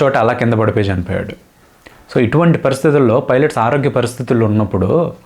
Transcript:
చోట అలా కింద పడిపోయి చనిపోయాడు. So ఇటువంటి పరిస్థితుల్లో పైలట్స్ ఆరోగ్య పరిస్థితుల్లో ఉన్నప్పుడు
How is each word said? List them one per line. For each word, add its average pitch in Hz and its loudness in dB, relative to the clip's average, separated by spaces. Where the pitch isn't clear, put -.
చోట 135 2
అలా 117 2
కింద 117 0
పడిపోయి 107 0
చనిపోయాడు. 92 -4
So 135 0
ఇటువంటి 156 2
పరిస్థితుల్లో 135 2
పైలట్స్ 139 0
ఆరోగ్య 127 0
పరిస్థితుల్లో 120 -2
ఉన్నప్పుడు 107 0